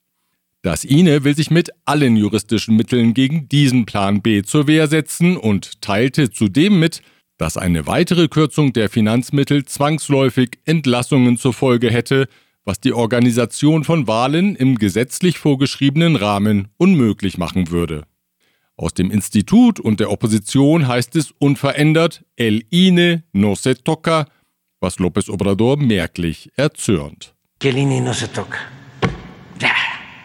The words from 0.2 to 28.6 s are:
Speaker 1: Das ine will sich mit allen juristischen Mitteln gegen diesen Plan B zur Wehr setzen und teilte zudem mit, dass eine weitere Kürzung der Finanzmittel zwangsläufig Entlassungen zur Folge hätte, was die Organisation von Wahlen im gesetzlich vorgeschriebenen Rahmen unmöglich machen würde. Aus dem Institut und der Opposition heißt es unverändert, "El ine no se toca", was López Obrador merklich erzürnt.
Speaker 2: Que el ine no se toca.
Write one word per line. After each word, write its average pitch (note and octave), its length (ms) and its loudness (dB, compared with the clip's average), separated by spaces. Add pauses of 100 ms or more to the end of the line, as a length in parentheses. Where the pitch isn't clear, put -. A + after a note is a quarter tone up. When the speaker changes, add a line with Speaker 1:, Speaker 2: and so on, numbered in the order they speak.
Speaker 1:
Das E2+ 240 -4
ine D3 380 4
will C#3+ 120 2
sich D#3 160 -2
mit E3+ 200 0 (140)
allen C3+ 300 2
juristischen G#2+ 600 0
Mitteln A#2 380 2
gegen C3+ 360 -2
diesen B2+ 360 2
Plan G2+ 360 -2
B G#2 220 2
zur D3 240 0
Wehr D#3 200 2
setzen E3+ 480 0
und G#2 460 -4
teilte B2 500 0
zudem D3+ 480 2
mit, D#3+ 220 -2 (360)
dass D#2+ 200 -6
eine E2 300 -2
weitere E3 400 0
Kürzung D3+ 460 0
der G#2+ 160 0
Finanzmittel B2+ 760 0
zwangsläufig C#3 1000 -2
Entlassungen B2 720 2
zur B2+ 160 0
Folge A#2+ 380 0
hätte, C3 360 0 (360)
was G2 160 -6
die B2 140 0
Organisation A#2+ 920 0
von D#3 240 0
Wahlen C#3+ 480 0
im C3 220 2
gesetzlich G#2+ 600 -2
vorgeschriebenen C#3+ 800 0
Rahmen G2+ 600 0
unmöglich B2 600 2
machen E2+ 340 -4
würde. D#2+ 320 -4 (720)
Aus - 160 -6
dem F#2 180 -2
Institut G#3+ 720 2
und G#2+ 180 -2
der G2+ 100 -2
Opposition C3+ 800 0
heißt B2+ 300 -2
es D3+ 140 -2
unverändert, D3 920 0 (140)
"El A2+ 340 0
ine F3 520 2 (100)
no G2+ 220 2
se C3 200 -2
toca", D#3+ 520 -2 (520)
was F#2 180 -4
López F2+ 320 -2
Obrador G2+ 480 0
merklich F2 800 -4
erzürnt. F2+ 800 -4 (240)
Speaker 2:
Que C3+ 100 -2
el B2+ 80 -2
ine C3+ 240 0
no B2 120 -4
se A2+ 180 -8
toca. - 260 -10 (1040)